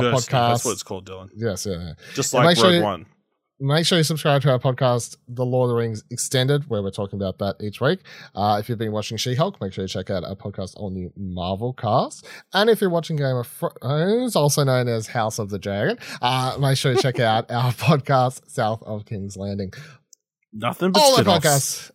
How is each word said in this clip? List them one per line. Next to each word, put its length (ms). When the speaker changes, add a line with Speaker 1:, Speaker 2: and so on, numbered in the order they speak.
Speaker 1:
Diversity. 320
Speaker 2:
podcast. 160
Speaker 1:
That's 160
what 60
it's 120
called, 240
Dylan. 280
Speaker 2:
Yes, 320
yeah, 100
yeah. 160
Speaker 1:
Just 180
Speaker 2:
And 100
Speaker 1:
like 120
Speaker 2:
make 20
sure 140
Speaker 1:
Rogue 60
Speaker 2:
you 60
Speaker 1:
One. 220
Speaker 2:
Make 260
sure 140
you 40
subscribe 380
to 100
our 80
podcast, 560
The 160
Lord 240
of 0
the 60
Rings 340
Extended, 600
where 120
we're 80
talking 320
about 160
that 240
each 180
week. 200
Uh, 240
if 80
you've 120
been 120
watching 240
She-Hulk, 460
make 100
sure 140
you 20
check 220
out 160
our 100
podcast, 400
All 140
New 260
Marvel 560
Cast. 540
And 160
if 120
you're 80
watching 260
Game 220
of 100
Thrones, 880
also 300
known 240
as 180
House 320
of 100
the 100
Dragon, 380
uh, 380
make 180
sure 160
you 60
check 220
out 300
Speaker 1:
<laughs> 0
Speaker 2:
our 220
podcast, 760
South 340
of 220
King's 320
Landing. 340
Speaker 1:
Nothing 400
but 100
Speaker 2:
All 140
the 80
Speaker 1:
spin-offs. 220
Speaker 2:
podcasts. 480